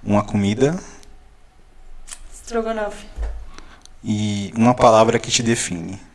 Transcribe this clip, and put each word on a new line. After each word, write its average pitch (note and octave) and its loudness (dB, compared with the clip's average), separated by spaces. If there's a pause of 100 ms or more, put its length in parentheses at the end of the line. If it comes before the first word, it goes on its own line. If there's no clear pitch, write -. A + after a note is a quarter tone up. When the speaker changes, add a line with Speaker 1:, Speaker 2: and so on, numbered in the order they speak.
Speaker 1:
Uma G#2 0
comida. A2+ 0 (1600)
Speaker 2:
Estrogonofe. A3+ -6 (960)
Speaker 1:
E G#2 -2
uma A#2 6
palavra A2+ 6
que - -4
te - 0
define. F#2+ -2 (140)